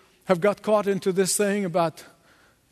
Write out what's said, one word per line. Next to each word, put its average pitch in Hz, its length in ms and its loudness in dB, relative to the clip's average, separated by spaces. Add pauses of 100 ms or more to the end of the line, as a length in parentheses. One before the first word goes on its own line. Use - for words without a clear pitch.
(260)
have 180 160 2
got 202 200 0
caught 208 240 0
into 196 280 -2
this 185 240 0
thing 202 260 0
about, 170 400 -2 (680)